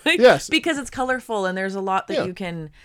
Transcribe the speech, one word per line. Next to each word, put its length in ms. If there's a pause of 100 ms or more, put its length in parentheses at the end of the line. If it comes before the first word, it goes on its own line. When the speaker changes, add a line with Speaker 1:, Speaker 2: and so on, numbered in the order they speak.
Speaker 1:
Like, 140
Speaker 2:
Yes. 300
Speaker 1:
because 280
it's 120
colorful 560
and 120
there's 180
a 60
lot 260
that 80
Speaker 2:
Yeah. 100
Speaker 1:
you 80
can, 360 (160)